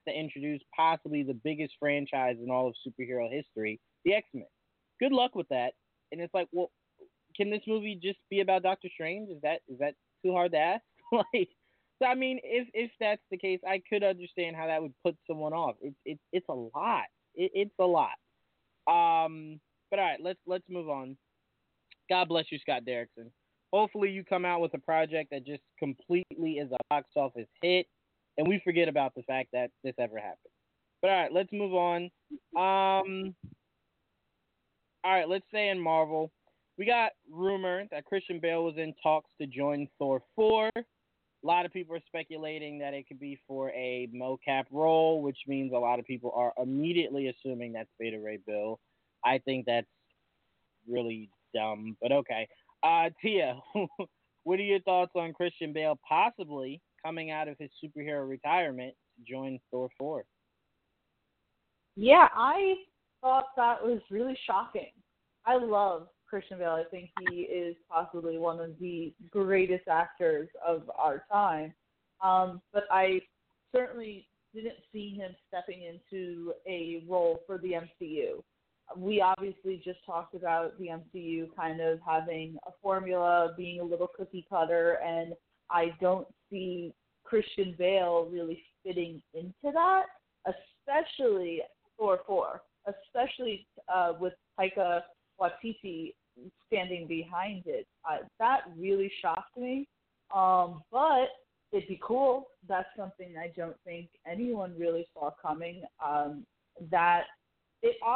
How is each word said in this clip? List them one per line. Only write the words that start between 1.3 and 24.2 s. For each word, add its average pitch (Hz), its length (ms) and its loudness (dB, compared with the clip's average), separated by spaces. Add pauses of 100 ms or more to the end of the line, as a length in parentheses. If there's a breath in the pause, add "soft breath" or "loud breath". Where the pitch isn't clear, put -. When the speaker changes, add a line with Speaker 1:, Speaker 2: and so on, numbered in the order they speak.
Speaker 1:
biggest 151 460 -4
franchise 139 640 0
in 123 60 -6
all 127 180 2
of 117 80 -4 (100)
superhero 123 460 -6
history, 110 480 -6 (240)
the 180 100 4
X-Men. 139 340 -4 (520)
Good 269 120 2
luck 254 240 2
with 180 140 -4
that. 127 240 0 (380)
And 165 100 -10
it's 170 120 -10
like, 180 180 0
well, 175 200 -2 (640)
can 202 140 0
this 208 180 -2
movie 214 340 -4
just 190 180 -6 (100)
be 196 120 2
about 185 220 4
Doctor 185 280 0
Strange? 190 380 -6
Is 156 140 -12
that, 156 240 0
is 123 120 -14
that 143 140 -2 (300)
too 185 100 2
hard 175 180 4
to 160 60 2
ask? 175 300 4
<laughs> - 60 -20 (180)
Like, 226 380 2 (480)
so, 262 80 2
I 247 80 6
mean, 262 300 0
if, 240 300 -2
if 226 260 -2
that's 208 220 0 (100)
the 190 60 -6
case, 185 300 -2
I 190 220 0
could 208 140 2
understand 175 520 0
how 160 120 -4
that 160 120 2
would 151 140 -6 (100)
put 165 140 0 (100)
someone 156 260 -4
off. 156 280 0
It's, 139 140 -10 (100)
it's, 147 160 -8 (100)
it's 180 160 -2
a 160 60 -6
lot. 135 520 -2 (300)
It, 180 200 0
it's 202 240 -2
a 190 40 4
lot. 170 280 4 (760)
Um, 160 720 2 (300)
but 202 100 0
all 190 60 2
right, 151 160 0
let's, 180 240 -6
let's 180 240 -2
move 175 180 -8
on. 135 300 -6 (920)
God 180 180 4
bless 160 240 0
you, 147 80 -8
Scott 127 280 -2
Derrickson. 117 440 -6 (420)
Hopefully 202 380 4
you 190 120 -6